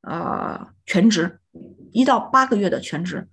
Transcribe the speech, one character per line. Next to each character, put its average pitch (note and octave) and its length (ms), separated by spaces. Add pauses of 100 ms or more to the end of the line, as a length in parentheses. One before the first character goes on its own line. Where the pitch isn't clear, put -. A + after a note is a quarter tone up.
呃， - 640 (160)
全 G3+ 260
职， F3+ 300 (500)
一 B3+ 140
到 B3 160
八 C4 260
个 B3+ 100
月 G3 140
的 - 80
全 D#3+ 240
职 F3+ 300